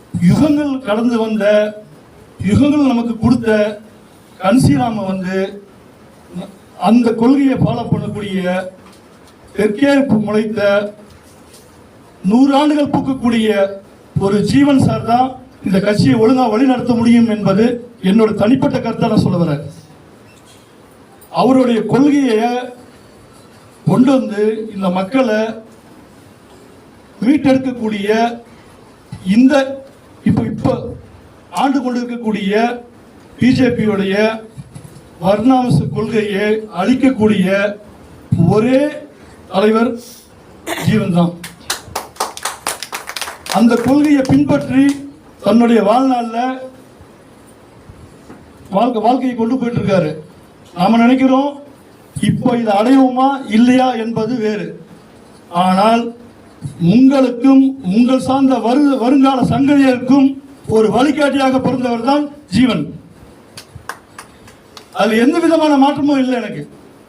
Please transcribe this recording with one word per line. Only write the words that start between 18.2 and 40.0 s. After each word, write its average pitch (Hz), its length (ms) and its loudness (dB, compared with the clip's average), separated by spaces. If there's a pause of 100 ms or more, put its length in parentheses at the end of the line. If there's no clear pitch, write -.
தனிப்பட்ட 262 460 -2
கருத்தை 233 300 -4
நான் 214 80 0
சொல்ல 180 200 0
வரேன். 156 240 -4 (1700)
அவருடைய 233 540 2
கொள்கையை 247 760 2 (1300)
கொண்டு 240 260 4
வந்து 220 640 -2
இந்த 190 160 -4
மக்களை 214 560 -2 (1800)
மீட்டெடுக்கக்கூடிய 233 1160 0 (840)
இந்த 262 580 2 (400)
இப்ப, - 180 0
இப்ப - 540 -4 (560)
ஆண்டு 262 300 0
கொண்டிருக்கக்கூடிய 233 1000 -4 (560)
பி 247 140 2
ஜே 254 140 2
பியுடைய 214 720 -2 (800)
வர்ணாம்ச 226 720 2
கொள்கையை 208 680 -2 (160)
அழிக்கக்கூடிய 202 1000 0 (720)
ஒரே 254 400 2 (640)
தலைவர் 220 480 0 (840)